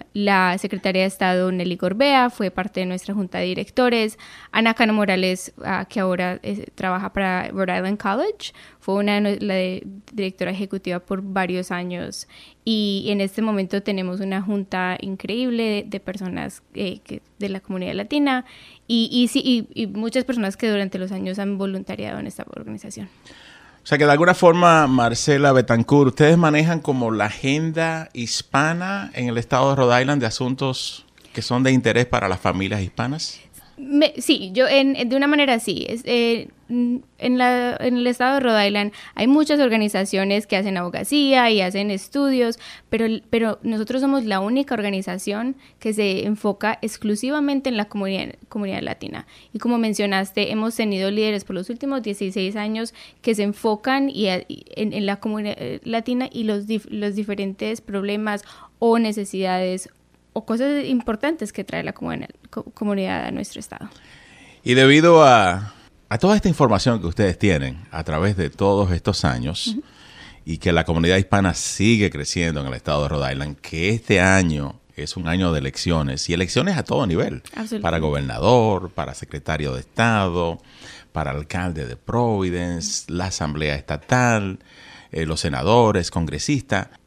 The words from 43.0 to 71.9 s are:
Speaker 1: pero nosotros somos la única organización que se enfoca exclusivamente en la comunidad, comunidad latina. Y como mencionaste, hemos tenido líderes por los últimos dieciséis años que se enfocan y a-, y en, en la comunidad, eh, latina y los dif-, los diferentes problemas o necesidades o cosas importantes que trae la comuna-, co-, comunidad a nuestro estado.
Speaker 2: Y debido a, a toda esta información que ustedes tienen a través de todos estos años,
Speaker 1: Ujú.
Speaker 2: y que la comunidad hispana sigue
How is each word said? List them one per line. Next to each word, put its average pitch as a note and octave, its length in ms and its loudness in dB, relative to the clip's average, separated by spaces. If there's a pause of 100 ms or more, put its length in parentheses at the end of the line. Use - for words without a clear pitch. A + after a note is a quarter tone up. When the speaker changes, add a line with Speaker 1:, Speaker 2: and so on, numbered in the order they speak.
Speaker 1:
pero A3+ 320 0
nosotros A3 380 -2
somos C4+ 240 2
la G3 160 0
única B3+ 340 0
organización G3+ 800 -4 (240)
que A3 160 -4
se G3+ 320 0
enfoca G#3 560 -2
exclusivamente C4+ 880 -2
en A#3+ 80 -2
la G#3 80 -2
comunidad, G3 500 -4 (140)
comunidad G3+ 340 -6
latina. - 460 -10 (240)
Y A3 80 -10
como A#3+ 180 0
mencionaste, G3+ 720 0
hemos A3 240 -2
tenido G3 380 -2
líderes G#3 320 0
por G3 100 -10
los F#3 160 -6
últimos C4+ 320 -6
dieciséis G3+ 540 -4
años A3 380 -6 (280)
que A3+ 140 2
se G#3 80 0
enfocan A#3 640 0
y G#3 160 -2
a-, F#3 220 -2
y - 160 -12 (100)
en, G#3+ 180 -4
en G3+ 140 -4
la G3+ 140 -4
comunidad, G#3+ 360 -6
eh, - 280 -8
latina B3 480 -2
y A#3 100 -6
los G#3 240 -2
dif-, G#3+ 240 -4
los G#3 240 -4
diferentes G3+ 640 -6
problemas G#3 640 -4 (380)
o A#3 180 4
necesidades F#3+ 920 -2 (460)
o B3 100 -6
cosas C4+ 400 0
importantes A#3+ 680 -2
que F#3+ 120 -8
trae E3 180 -6
la D#3+ 100 -8
comuna-, E3 360 -10 (220)
co-, - 120 -10
comunidad G3 600 -4
a - 80 -8
nuestro - 260 -8
estado. - 300 -14 (760)
Speaker 2:
Y A#2+ 120 2
debido D#3 500 10
a, G#2 500 6 (340)
a A2 100 -2
toda G3+ 180 4
esta G3+ 120 2
información A#2 520 4
que E2+ 80 -4
ustedes F2+ 300 0
tienen D2 400 0 (120)
a D#2+ 140 -8
través E2+ 320 0
de E2 120 0
todos G2 440 2
estos F#2 320 0
años, C2+ 440 -4
Speaker 1:
Ujú. A3+ 140 -6 (640)
Speaker 2:
y D#2+ 140 -6
que F#2+ 120 0
la E2 140 2
comunidad E2+ 320 2
hispana G2 380 2
sigue G#2 560 0